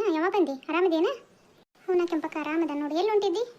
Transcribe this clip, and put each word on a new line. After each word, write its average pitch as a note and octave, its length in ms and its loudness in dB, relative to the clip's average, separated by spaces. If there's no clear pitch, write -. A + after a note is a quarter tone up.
ಯಾವಾಗ E4+ 160 0
ಬಂದಿ? F4+ 200 2
ಆರಾಮದೇನ? E4 540 0
ಹ್ಞೂ, F#4 80 0
ನಾ F4 120 2
ಕೆಂಪಕ್ಕ D#4+ 320 -4
ಆರಾಮದ D#4 360 -2
ನೋಡು. D4 220 -4
ಎಲ್ಲಿ F#4+ 140 0
ಹೊಂಟಿದ್ದಿ? G4+ 340 2